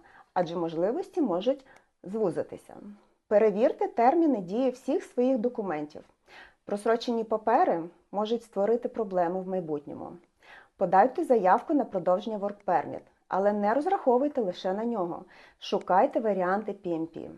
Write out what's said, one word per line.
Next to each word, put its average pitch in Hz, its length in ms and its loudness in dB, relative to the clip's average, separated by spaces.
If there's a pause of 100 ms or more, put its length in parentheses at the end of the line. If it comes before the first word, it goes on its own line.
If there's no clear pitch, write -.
(340)
адже 175 220 -2
можливості 180 640 -2
можуть 233 460 -2 (360)
звузитися. 175 720 -4 (540)
Перевірте 220 600 4
терміни 277 520 4
дії 220 300 -2
всіх 277 340 -4
своїх 254 340 2
документів. 247 640 -4 (600)
Просрочені 226 600 -2
папери 226 580 2 (300)
можуть 214 300 -2
створити 226 460 0
проблеми 185 520 -2
в 185 80 -8
майбутньому. 156 640 -6 (640)
Подайте 208 480 4
заявку 226 500 2
на 262 100 2
продовження 190 540 -2
Work 202 280 -8
Permit, 147 340 0 (280)
але 196 240 2
не 208 220 0
розраховуйте 294 680 2
лише 190 320 -4
на 214 120 -4
нього. 196 400 -4 (340)
Шукайте 208 600 2
варіанти 202 520 0
P 202 160 -10
N 165 180 -2
P. - 320 -12